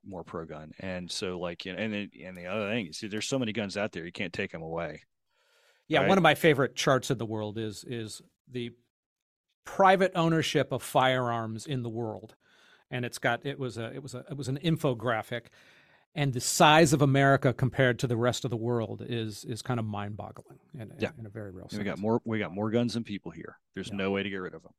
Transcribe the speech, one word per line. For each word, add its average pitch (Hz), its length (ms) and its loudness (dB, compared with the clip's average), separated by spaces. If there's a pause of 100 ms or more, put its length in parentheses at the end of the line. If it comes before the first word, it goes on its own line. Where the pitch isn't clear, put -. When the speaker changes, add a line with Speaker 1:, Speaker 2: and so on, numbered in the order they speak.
Speaker 1:
more 92 180 -12
pro-gun. 78 560 -10
And 90 300 -8
so, 92 280 -6
like, 87 260 -6
you 92 80 -8
know, 87 60 -8
and 110 160 -2
then, 104 160 -6 (140)
and 92 120 -14
the 87 100 -14
other 101 240 -4
thing 110 180 -2
is, - 200 -12
there's 104 180 -6
so 139 120 -2
many 113 140 -2
guns 101 240 -4
out 101 160 -2
there, 82 120 -8
you 87 80 -10
can't 92 200 -6
take 98 200 -6
'em 82 100 -10
away. 80 400 -8 (880)
Speaker 2:
Yeah, 156 120 4
Speaker 1:
Right? - 80 4
Speaker 2:
one 190 100 6
of 185 40 4
my 156 120 8
favorite 139 420 4
charts 131 340 4
in 131 80 0
the 117 80 -4
world 107 320 -4
is, 110 280 -6
is 113 360 -8 (260)
the 123 220 -6 (920)
private 190 500 4
ownership 160 580 2
of 127 100 -4
firearms 120 840 2
in 131 160 -2
the 117 80 -6
world. 110 460 -8 (540)
And 123 140 -4
it's 120 140 -8
got, 120 260 2
it 139 140 -6
was 123 200 -6
a, 117 140 -8
it 139 100 -12
was 139 120 -14
a, 123 160 -12
it 143 60 -10
was 135 120 -6
an 135 160 -2
infographic, 120 840 0 (680)
and 143 180 0
the 120 80 -2
size 156 520 8
of 151 100 4
America 139 500 6
compared 123 460 2
to - 80 -4
the 120 100 0
rest 120 280 0
of 127 60 -2
the 120 60 -4
world 110 500 -2
is, 113 380 -6
is 113 180 -8
kind 123 180 -2
of 113 60 -2
mind-boggling 104 720 -10 (160)
in, 127 80 -12
in, 104 180 -16
Speaker 1:
Yeah. 104 180 -2
Speaker 2:
in 113 80 -12
a 101 40 -14
very 104 200 -12
real 92 200 -16
Speaker 1:
And 104 80 -8
we 104 60 -4
got 95 80 -4
Speaker 2:
sense. 71 100 -8
Speaker 1:
more, 113 220 2
we 110 140 -2
got 87 160 -4
more 107 160 -2
guns 120 240 2
than 117 100 -2
people 95 280 -8
here. 82 260 -16 (160)
There's 95 140 -8
Speaker 2:
Yeah. 101 80 -8
Speaker 1:
no 98 140 0
way 98 120 0
to 98 80 -4
get 98 60 -8
rid 90 180 -8
of 82 100 -16
'em. 95 140 -20